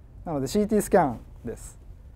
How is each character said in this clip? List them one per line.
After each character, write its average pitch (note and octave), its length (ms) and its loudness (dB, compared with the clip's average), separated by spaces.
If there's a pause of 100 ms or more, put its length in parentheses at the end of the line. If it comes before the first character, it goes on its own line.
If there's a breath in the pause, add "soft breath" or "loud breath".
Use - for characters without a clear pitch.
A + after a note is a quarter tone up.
(240)
な F3 80 -6
の C#3+ 80 -2
で、 C3 60 -2
シ G#3 140 0
ー G#3 60 2
テ G#3+ 100 2
ィ - 20 4
ー - 20 2
ス - 100 -4
キ G#3 60 8
ャ D3+ 140 6
ン A2 80 -6 (260)
で A2+ 120 -8
す。 - 220 -16 (380)